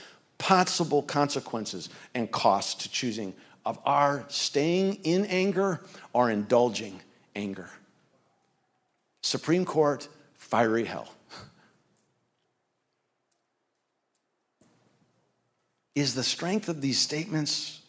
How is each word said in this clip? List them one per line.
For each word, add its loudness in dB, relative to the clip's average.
possible 2
consequences -2
and -2
costs 2
to -10
choosing -4
of -4
our 2
staying 0
in 2
anger 0
or 4
indulging 2
anger." -8
Supreme 0
Court, 0
fiery 2
hell. -10
Is 0
the -2
strength -2
of -4
these 0
statements -4